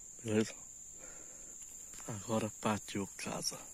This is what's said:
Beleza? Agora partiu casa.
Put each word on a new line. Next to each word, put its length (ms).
Beleza? 320
Agora 420
partiu 440
casa. 420